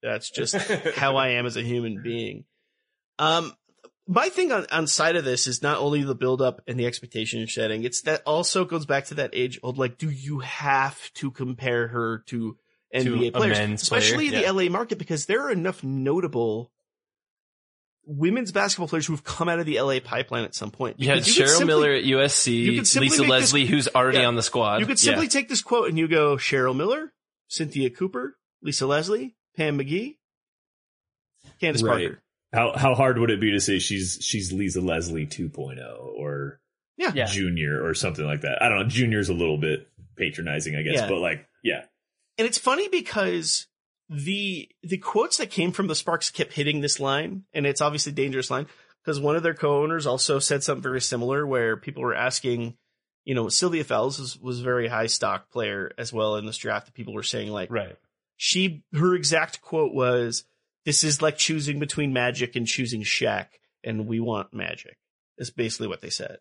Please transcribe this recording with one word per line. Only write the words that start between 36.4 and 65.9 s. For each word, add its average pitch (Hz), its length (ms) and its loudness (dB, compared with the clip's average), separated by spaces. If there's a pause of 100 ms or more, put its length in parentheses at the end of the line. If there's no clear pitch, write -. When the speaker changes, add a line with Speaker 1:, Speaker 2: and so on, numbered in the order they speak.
Speaker 1:
Yeah. 311 180 -2
Speaker 2:
Yeah. 131 120 0
Speaker 3:
junior 85 580 -2
or 82 100 0
something 78 320 -4
like 73 160 -2
that? 71 200 -2
I 120 80 4
don't 104 100 0
know. 101 80 0
Junior's 107 420 2
a 92 40 2
little 82 240 0
bit 76 320 -2 (260)
patronizing, 78 640 -4
I 76 60 -4
guess, 76 120 -2
Speaker 1:
Yeah. 110 140 0
Speaker 3:
but, 92 100 0
like, 82 260 -4 (180)
yeah. 85 200 -2 (540)
Speaker 1:
And 220 100 0
it's 233 100 -2
funny 320 300 0
because 185 800 -2 (400)
the, 180 640 -6 (140)
the 185 160 -4
quotes - 380 0
that 247 140 -2
came 180 220 0
from 196 140 -2
the 160 80 -2
Sparks - 340 -2
kept - 240 -4
hitting 147 260 0
this 143 200 0
line, 156 440 -2 (100)
and 147 120 0
it's 139 160 0
obviously 147 320 -2
a - 20 -6
dangerous 135 340 -2
line, 135 180 -4 (360)
'cause 147 160 -2
one 147 160 2
of 165 80 0
their 165 100 2
co-owners 151 520 0
also 139 340 0
said 139 240 0
something 139 200 -2
very 127 180 -2
similar 131 440 0
where 120 300 0
people 139 280 -10
were 120 120 0
asking, 120 640 -2 (480)
you 135 100 -2
know, 113 140 0
Sylvia 165 340 0
Fowles 127 340 0
was, 131 220 -12
was 123 220 -8
a - 20 -10
very 123 240 0
high 113 200 -2
stock 101 440 -2
player 101 460 -4
as 120 160 -10
well 107 240 0
in 104 80 -6
this 110 120 -10
draft. 107 280 -4
That - 80 -20
people 107 200 -14
were 104 100 -8
saying, 107 280 -4
like, 98 200 -6
Speaker 2:
Right. 101 260 -6 (400)
Speaker 1:
she, 180 460 0 (100)
her 175 220 2
exact 160 460 0
quote 156 320 0
was, 123 500 0 (420)
"This 147 180 2
is 147 180 0
like 156 160 2
choosing 147 420 -2
between 143 340 -2
Magic 123 420 -2
and 120 120 -2
choosing 120 340 -2
Shaq, 101 460 0 (360)
and 110 240 -4
we 113 120 0
want 113 340 -4
Magic," 82 440 -10 (420)
is 127 100 -8
basically 113 380 -4
what - 140 -8